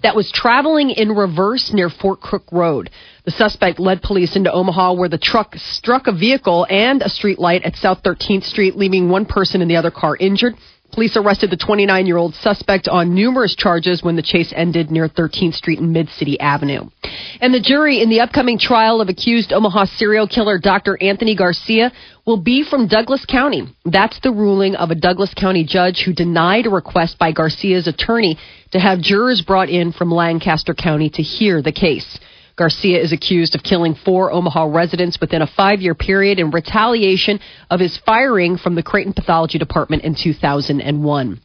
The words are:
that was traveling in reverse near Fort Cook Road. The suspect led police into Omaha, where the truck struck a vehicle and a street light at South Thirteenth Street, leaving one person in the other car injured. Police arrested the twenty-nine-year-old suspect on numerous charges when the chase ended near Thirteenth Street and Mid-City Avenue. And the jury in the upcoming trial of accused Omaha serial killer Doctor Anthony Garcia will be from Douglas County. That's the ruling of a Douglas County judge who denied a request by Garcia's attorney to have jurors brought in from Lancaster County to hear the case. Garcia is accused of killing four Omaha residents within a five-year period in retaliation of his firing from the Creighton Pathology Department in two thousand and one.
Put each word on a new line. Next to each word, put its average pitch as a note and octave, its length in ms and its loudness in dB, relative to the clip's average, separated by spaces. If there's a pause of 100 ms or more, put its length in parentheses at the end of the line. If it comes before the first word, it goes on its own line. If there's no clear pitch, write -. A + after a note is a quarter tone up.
that G#3 140 0
was G#3 160 -2
traveling C#4+ 580 0
in G#3+ 220 -2
reverse G3+ 600 -2
near F3+ 160 0
Fort F#3+ 320 -4
Cook - 300 -8
Road. E3 380 0 (360)
The E3+ 60 -4
suspect G3+ 480 0
led F#3 220 0
police F3+ 340 0
into F#3+ 160 2
Omaha, F#3 420 2
where F3+ 160 0
the E3 80 -4
truck - 380 -2
struck - 520 -2
a A3 60 0
vehicle F#3 560 2
and A#3 320 2
a G3 80 -2
street - 280 -2
light F3 260 0
at - 120 -6
South F#3 280 0
Thirteenth F#3+ 420 -2
Street, F#3+ 300 0
leaving F#3+ 340 2
one G3 160 2
person F#3+ 360 0
in E3+ 60 0
the E3+ 80 2
other E3 160 0
car D3+ 260 -2
injured. G3 380 0 (360)
Police A3+ 240 -2
arrested G3+ 360 2
the F3 60 -2
twenty-nine-year-old F#3+ 760 2
suspect G3+ 540 -2
on F3 260 2
numerous A#3 420 2
charges F3 460 0
when E3 140 0
the D#3 80 -2
chase - 320 0
ended E3 340 0
near D#3+ 180 0
Thirteenth D#3+ 460 -2
Street D#3 240 -4
and E3 160 0
Mid-City D3+ 460 -2
Avenue. C#3+ 500 -2 (520)
And B3+ 120 4
the B3+ 60 2
jury C#4+ 420 2
in A3+ 80 4
the A3+ 120 4
upcoming A#3+ 360 0
trial A3+ 420 2
of G#3 80 0
accused A3+ 460 0
Omaha G3+ 320 2
serial G#3+ 420 0
killer G#3 300 0
Doctor G3 420 0
Anthony G3+ 360 0
Garcia A3 560 0 (340)
will A3 160 0
be B3+ 260 0
from B3+ 200 0
Douglas A#3 380 0
County. B3+ 420 0 (180)
That's F#3+ 360 0
the C4 100 0
ruling G3 440 2
of E3+ 140 -2
a E3+ 60 0
Douglas F#3 400 0
County F#3+ 280 0
judge F3+ 400 0
who F#3 100 -2
denied F3 520 0
a A3 60 0
request E3+ 480 -2
by E3 140 0
Garcia's E3+ 540 0
attorney F#3 520 -2 (320)
to F3+ 80 0
have F#3+ 200 2
jurors G3+ 460 0
brought F#3+ 240 2
in F3 220 0
from E3+ 200 -4
Lancaster E3 640 0
County D#3 380 -2
to - 100 -6
hear F3 400 0
the D3+ 100 -2
case. - 460 -2 (380)
Garcia F3 440 0
is D#3+ 140 0
accused E3+ 420 0
of D#3+ 80 -6
killing E3+ 320 0
four F#3 380 0
Omaha D#3+ 320 0
residents E3+ 560 0
within E3 200 -2
a D3+ 60 0
five-year F#3+ 480 0
period G3 440 0
in D#3+ 120 0
retaliation G#3 880 0 (300)
of F3+ 100 0
his F3+ 260 -2
firing A3 520 2
from F3 180 -2
the E3 80 -2
Creighton G3+ 300 -2
Pathology E3 440 0
Department D#3 460 -2
in D#3+ 100 -2
two D3+ 200 -2
thousand C#3+ 480 -2
and D3 200 -2
one. C#3 420 -2